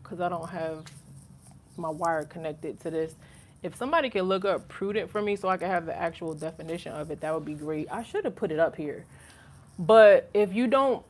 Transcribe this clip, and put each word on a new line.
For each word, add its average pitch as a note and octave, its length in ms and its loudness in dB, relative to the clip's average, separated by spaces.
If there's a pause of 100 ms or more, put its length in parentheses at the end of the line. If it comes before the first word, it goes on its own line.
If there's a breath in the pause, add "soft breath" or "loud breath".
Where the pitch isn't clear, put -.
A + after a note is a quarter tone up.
'cause F3 160 -12
I F3 80 -2
don't E3 220 -6
have D#3+ 340 -8 (920)
my E3+ 120 -6
wire D#3+ 360 0
connected D#3 560 -10
to E3+ 80 -6
this. D#3+ 260 -4 (480 loud breath)
If F3+ 120 -8
somebody C#4 340 0
can G3 140 -2
look F#3+ 200 0
up F#3+ 240 0
prudent G3 440 -4
for G#3 100 -4
me G3+ 140 -2
so F#3+ 120 -6
I F#3 100 2
can F3+ 120 -4
have F3 160 -2
the D#3+ 100 -6
actual E3+ 380 -6
definition D#3+ 600 -8
of D3+ 180 -8
it, D3 100 -10
that D#3 100 -4
would D#3 140 -4
be D3+ 80 -8
great. D3+ 380 -6
I G#3 100 -6
should F#4+ 240 -6
have G#3 100 -6
put G3 160 -4
it D#3 80 -2
up D#3+ 160 2
here. D3 300 -8 (720 loud breath)
But G#3 560 10
if G#3 180 2
you A#3 140 0
don't C4 440 2